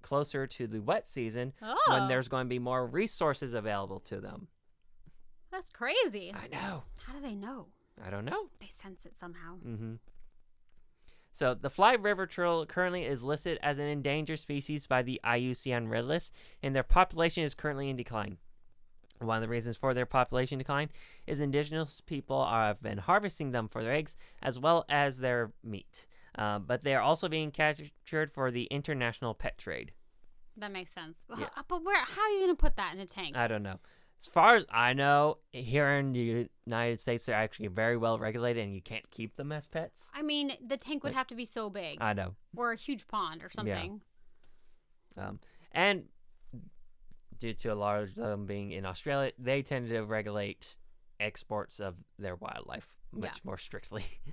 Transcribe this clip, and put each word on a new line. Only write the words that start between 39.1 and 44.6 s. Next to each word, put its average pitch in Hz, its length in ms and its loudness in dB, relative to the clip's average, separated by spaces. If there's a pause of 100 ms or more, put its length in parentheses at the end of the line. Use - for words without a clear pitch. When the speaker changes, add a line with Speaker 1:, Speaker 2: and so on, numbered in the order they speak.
Speaker 1:
keep 113 240 -10
them 143 160 -8
as 151 160 -8
pets. - 460 -8
Speaker 2:
I 285 100 -6
mean, 294 300 0 (120)
the 254 120 -2
tank 294 260 -6
would 277 80 -2
Speaker 1:
Like, 262 60 -2
Speaker 2:
have 262 100 -2
to 240 80 -12
be 240 100 -6
so 214 240 -6
big. 175 320 -8
Speaker 1:
I 107 120 2
know. 95 220 -4 (200)
Speaker 2:
Or 240 160 -2
a 226 40 -2
huge - 320 -6
pond 165 360 -4
or - 20 -14
Speaker 1:
Yeah. - 100 -14
Speaker 2:
something. 165 460 -4 (1160)